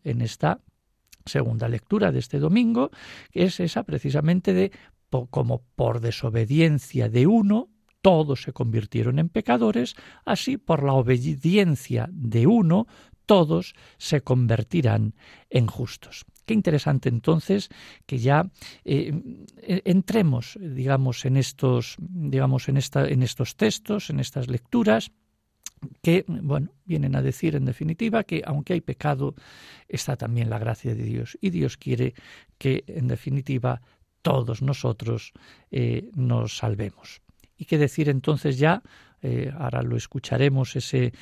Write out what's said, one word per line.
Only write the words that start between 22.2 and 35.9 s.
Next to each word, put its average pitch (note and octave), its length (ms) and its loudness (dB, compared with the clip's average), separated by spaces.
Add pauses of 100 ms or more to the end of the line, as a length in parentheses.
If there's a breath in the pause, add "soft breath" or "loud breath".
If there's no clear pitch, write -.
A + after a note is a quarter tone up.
en C3+ 80 2
esta, C#3 320 0
en B2+ 140 2
estos - 340 -4
textos, G#3 540 -2
en D3 100 -4
estas B2+ 280 -6
lecturas, G#3+ 600 0 (920)
que, E3+ 260 2
bueno, D3 440 -4 (120)
vienen C#3 320 -2
a C3+ 60 0
decir, D3 340 -2
en C#3 80 -2
definitiva, E3 600 -2
que - 200 -4
aunque D3 300 -4
hay E3 80 -2
pecado, C#3 520 -4 (540 loud breath)
está - 280 -6
también A#2 340 -2
la A2 80 -4
gracia A2+ 360 -4
de A#2 100 -6
Dios. A#2 360 -6
Y G3 80 -2
Dios D#3+ 300 -2
quiere B2+ 340 -2 (460 loud breath)
que, - 280 -2
en B2 220 -4
definitiva, B2+ 720 -4 (400 soft breath)
todos A#2+ 400 0
nosotros, A#2 720 -4 (380 loud breath)
eh, A#2+ 440 -4